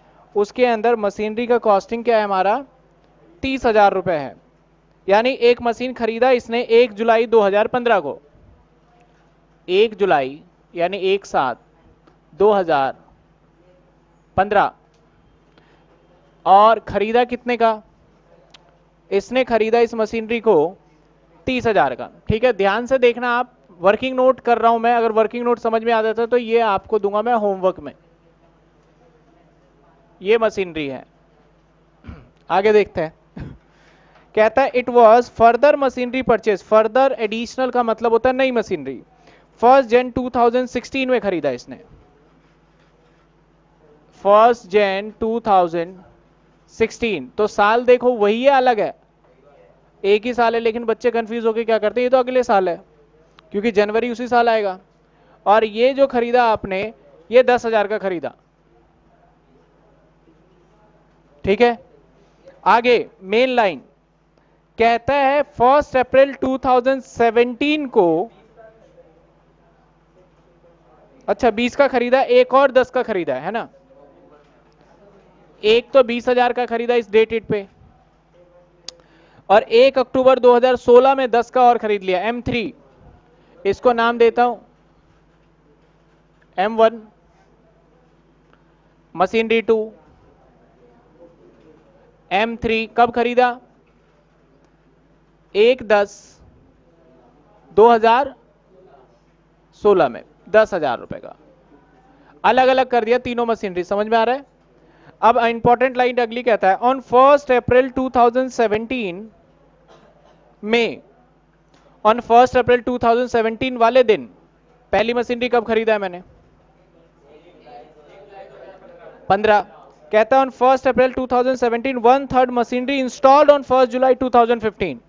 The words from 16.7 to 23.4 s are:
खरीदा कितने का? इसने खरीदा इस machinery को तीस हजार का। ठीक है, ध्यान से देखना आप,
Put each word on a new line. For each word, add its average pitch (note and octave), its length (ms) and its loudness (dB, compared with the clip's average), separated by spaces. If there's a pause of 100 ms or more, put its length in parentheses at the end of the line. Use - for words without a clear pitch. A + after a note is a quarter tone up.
खरीदा A3 440 -2
कितने A#3+ 320 -6
का? A3 260 -2 (1300)
इसने A3 340 -2
खरीदा A3 340 0
इस A#3 160 0
machinery A3 460 -4
को F3+ 360 0 (720)
तीस B3 200 -4
हजार D#3+ 280 0
का। A#2+ 140 -14 (200)
ठीक A3 160 -2
है, B3+ 80 2
ध्यान G3 340 -2
से C4 120 -2
देखना A#3+ 320 0
आप, B3 220 -4 (280)